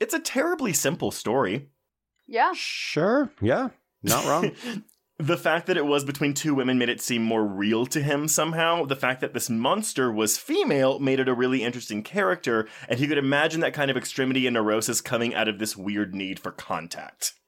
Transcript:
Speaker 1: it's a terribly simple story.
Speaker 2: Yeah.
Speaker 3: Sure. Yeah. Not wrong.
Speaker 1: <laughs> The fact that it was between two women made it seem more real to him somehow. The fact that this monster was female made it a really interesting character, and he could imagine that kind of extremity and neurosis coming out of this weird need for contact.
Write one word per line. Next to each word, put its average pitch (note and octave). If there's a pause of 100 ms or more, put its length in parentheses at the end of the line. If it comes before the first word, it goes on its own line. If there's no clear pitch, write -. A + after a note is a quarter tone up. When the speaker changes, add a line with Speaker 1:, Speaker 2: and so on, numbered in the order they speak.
Speaker 1:
it's A3+
a D#4+
terribly D4
simple C3+
story. A#2 (560)
Speaker 2:
Yeah. C4+
Speaker 3:
Sure. A3+
Yeah. F3+ (320)
Not B2
wrong. D#3
Speaker 1:
<laughs> A#3 (360)
The E3
fact E3+
that F3+
it D3
was C#3+
between C#3
two D3
women C3
made A#2+
it A#2+
seem A#2
more A2+
real G#2+
to D3
him D3
somehow. E3
The C3+
fact C3
that B2+
this A#2
monster C3
was G#2+
female D#3+
made C3
it C3
a B2+
really B2+
interesting A2+
character, F3 (200)
and A#2+
he D3
could D3
imagine D3
that C3
kind C#3
of B2+
extremity C3
and A#2+
neurosis A2
coming A#2+
out G#2+
of G#2
this G#2+
weird G2
need F#2+
for F#2
contact. - (160)